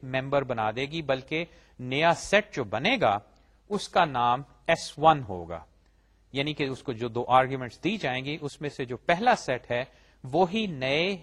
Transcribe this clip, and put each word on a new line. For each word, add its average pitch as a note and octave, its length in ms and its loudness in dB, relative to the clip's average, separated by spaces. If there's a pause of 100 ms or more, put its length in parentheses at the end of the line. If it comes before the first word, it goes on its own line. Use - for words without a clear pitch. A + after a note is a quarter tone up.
ممبر C3+ 400 0
بنا A#2 320 -2
دے C3 160 -2
گی، E3 100 -6
بلکہ C#3+ 440 -2 (340)
نیا C#3 380 2
سیٹ G#3 380 0
جو C#3+ 80 -2
بنے A#2 380 0
گا G#2+ 160 6 (520)
اس G3+ 200 -4
کا F#3 160 4
نام B2 360 2 (260)
ایس - 300 -2
ون D3+ 320 6
ہوگا، E2+ 300 -8 (720)
یعنی C#3+ 200 -2
کہ D3 100 -4
اس C3+ 200 -4
کو C3+ 100 -6
جو A#2 140 -4
دو A#2 200 -4
آرگیومنٹس B2+ 560 2
دی G3 140 0
جائیں C3 280 -4
گی D3 160 -6
اس C#3+ 200 -10
میں D3 80 -6
سے C#3 160 -8
جو A#2+ 120 -6
پہلا G#3 380 2
سیٹ - 360 -4
ہے A#2+ 120 0 (400)
وہی F3 440 2
نئے D#3 560 -2